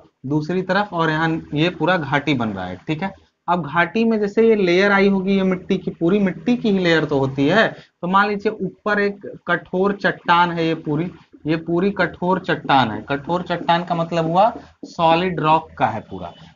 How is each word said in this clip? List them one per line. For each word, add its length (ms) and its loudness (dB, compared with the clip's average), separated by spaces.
दूसरी 360 -2
तरफ, 300 -2
और 180 0
यहाँ 200 0
ये 160 0
पूरा 280 0
घाटी 360 0
बन 140 -2
रहा 180 -6
है, 120 -10
ठीक 240 -6
है। 100 -6
अब 180 0
घाटी 380 0
में 160 0
जैसे 220 0
ये 140 6
लेयर 360 2
आई 160 4
होगी, 280 2
ये 80 2
मिट्टी 340 -2
की, 120 -6
पूरी 280 0
मिट्टी 380 0
की 140 0
ही 80 2
लेयर 260 2
तो 140 0
होती 300 0
है, 200 4
तो 80 -4
मान 200 2
लीजिए 260 -2
ऊपर 460 -4
एक 300 -4
कठोर 460 0
चट्टान 560 0
है, 160 -2
ये 100 0
पूरी, 340 -4
ये 120 0
पूरी 340 0
कठोर 480 -2
चट्टान 500 2
है। 120 -6
कठोर 400 -4
चट्टान 420 0
का 100 -4
मतलब 320 -2
हुआ 260 4
सॉलिड 540 0
रॉक 320 2
का 140 0
है 160 -4
पूरा, 300 -12